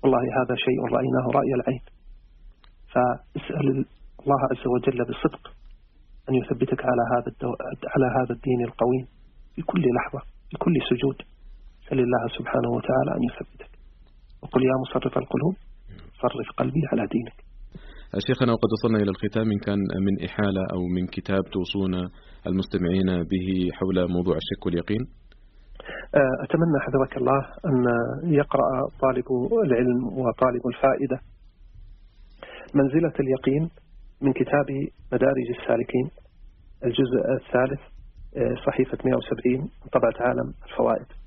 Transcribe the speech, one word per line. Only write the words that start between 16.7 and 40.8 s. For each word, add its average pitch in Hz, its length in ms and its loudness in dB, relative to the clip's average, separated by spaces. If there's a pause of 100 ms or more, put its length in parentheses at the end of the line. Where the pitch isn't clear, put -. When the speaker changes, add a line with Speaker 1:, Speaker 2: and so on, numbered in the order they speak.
Speaker 1:
على 113 220 0
دينك. 117 240 -4 (880)
Speaker 2:
شيخنا، 123 260 2
وقد 113 220 2
وصلنا 110 280 0
إلى 101 80 0
الختام، 110 440 -2
إن 98 40 -2
كان 101 220 -2 (260)
من 98 220 0
إحالة 98 340 0 (120)
أو 90 60 -2 (160)
من 90 100 0
كتاب 95 360 -2 (140)
توصون 92 380 0 (520)
المستمعين 92 600 2 (240)
به 92 160 0 (300)
حول 92 380 0
موضوع 87 260 2
الشك - 240 -6
واليقين؟ 92 360 -2 (1120)
Speaker 1:
آه، 135 300 4
أتمنى 160 400 2
حفظك 131 320 0
الله 131 240 2 (300)
أن 127 80 4 (600)
يقرأ - 280 2 (340)
طالب 127 240 2 (400)
العلم 123 400 4
وطالب 123 560 0 (100)
الفائدة 131 460 2 (1600)
منزلة 143 460 4
اليقين 135 500 2 (520)
من 135 100 4
كتاب 139 340 2 (460)
مدارج 131 340 2 (120)
السالكين، 123 480 0 (760)
الجزء 123 340 2 (200)
الثالث، 131 420 0 (560)
آه، 120 180 0 (120)
صحيفة - 380 0
مائة 127 120 2
وسبعين، 127 540 -2 (220)
طبعة 120 360 2
عالم 123 200 0 (180)
الفوائد. 117 420 0 (180)